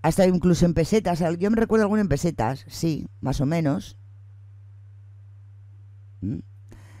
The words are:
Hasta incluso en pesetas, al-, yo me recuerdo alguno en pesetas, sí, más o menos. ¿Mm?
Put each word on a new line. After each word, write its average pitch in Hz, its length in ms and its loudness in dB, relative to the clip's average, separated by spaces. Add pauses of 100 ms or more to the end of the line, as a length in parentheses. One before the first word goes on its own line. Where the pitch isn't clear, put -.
Hasta 160 260 4
incluso 180 380 4
en 170 100 4
pesetas, 175 480 0
al-, 170 160 -2
yo 202 120 0
me 226 60 2
recuerdo 220 280 2
alguno 208 160 0
en 202 80 0
pesetas, 139 580 -2
sí, - 400 -4 (140)
más 131 200 -4
o 127 60 0
menos. 160 520 -4 (2250)
¿Mm? 120 160 -6 (600)